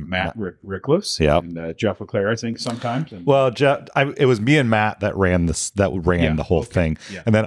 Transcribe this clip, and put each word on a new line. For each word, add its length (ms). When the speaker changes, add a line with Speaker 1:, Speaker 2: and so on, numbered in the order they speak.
Speaker 1:
M-, 80
Speaker 2:
Matt 260
Speaker 1:
Ma- 80
Speaker 2:
Rick-, 180
Rickless 580
Speaker 1:
Yep. 240
Speaker 2:
and, 140
uh, 140
Jeff 280
LeClaire, 280
I 80
think, 220
sometimes. 520
And 140
Speaker 1:
Well, 260
Jeff, 460
I, 220
it 80
was 160
me 160
and 100
Matt 320
that 160
ran 300
this, 240
that 200
ran 180
Speaker 2:
Yeah, 120
Speaker 1:
the 80
whole 180
Speaker 2:
okay. 100
Speaker 1:
thing. 280
Speaker 2:
Yeah. 140
Speaker 1:
And 100
then 120